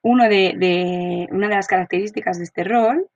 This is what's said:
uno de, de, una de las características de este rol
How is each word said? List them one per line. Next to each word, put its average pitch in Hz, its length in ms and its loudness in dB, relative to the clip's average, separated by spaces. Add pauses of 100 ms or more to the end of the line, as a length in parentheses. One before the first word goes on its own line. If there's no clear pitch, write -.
uno 240 220 4
de, 196 320 2
de, 180 720 -2
una 202 180 -2
de 208 60 0
las 196 140 -2
características 185 720 -2
de 175 60 -8
este 175 200 -6
rol 240 520 0